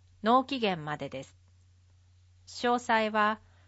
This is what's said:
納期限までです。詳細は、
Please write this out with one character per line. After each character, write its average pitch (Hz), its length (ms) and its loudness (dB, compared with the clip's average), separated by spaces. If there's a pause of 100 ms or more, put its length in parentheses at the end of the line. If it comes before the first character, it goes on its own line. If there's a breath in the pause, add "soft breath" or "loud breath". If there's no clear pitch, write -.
(220)
納 247 220 4
期 262 160 -6
限 185 240 0
ま 151 140 -6
で 139 100 -8
で 135 160 -10
す。 - 140 -20 (1080)
詳 240 320 0
細 220 300 0
は、 214 300 0 (280 soft breath)